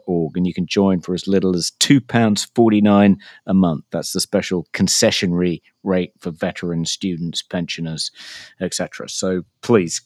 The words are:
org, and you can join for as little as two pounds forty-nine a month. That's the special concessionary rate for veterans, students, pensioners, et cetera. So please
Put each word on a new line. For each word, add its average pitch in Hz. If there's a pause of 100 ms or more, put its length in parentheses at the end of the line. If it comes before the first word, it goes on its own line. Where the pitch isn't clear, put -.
org, 85
and 90
you 85
can 90
join 95
for 90
as 87
little 95
as 85
two 139
pounds 113 (100)
forty-nine 104 (280)
a 95
month. 87
That's -
the 92
special 92
concessionary 90 (220)
rate 92
for 90
veterans, 85
students, 85
pensioners, 82 (500)
et 90
cetera. -
So 92 (180)
please 95